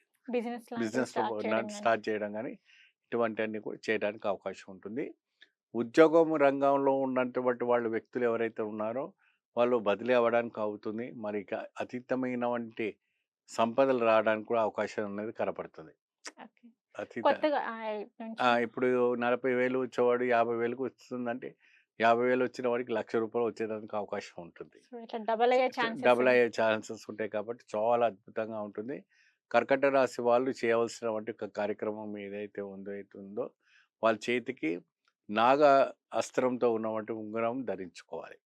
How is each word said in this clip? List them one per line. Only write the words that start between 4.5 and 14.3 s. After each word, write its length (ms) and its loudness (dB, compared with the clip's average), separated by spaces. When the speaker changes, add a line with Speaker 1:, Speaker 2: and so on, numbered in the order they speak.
Speaker 2:
ఉంటుంది. 360 -8
ఉద్యోగం 600 6
రంగంలో 640 4
ఉన్నటువంటి 640 0
వాళ్ళు, 240 2
వ్యక్తులు 340 -4
ఎవరైతే 380 -2
ఉన్నారో 440 -6
వాళ్ళు 200 4
బదిలీ 360 0
అవ్వడానికి 460 2
అవుతుంది. 520 -6
మరి 280 -6
ఇక 140 -8
అతీతమైనటువంటి 1080 -4
సంపదలు 560 2
రావడానికి 420 4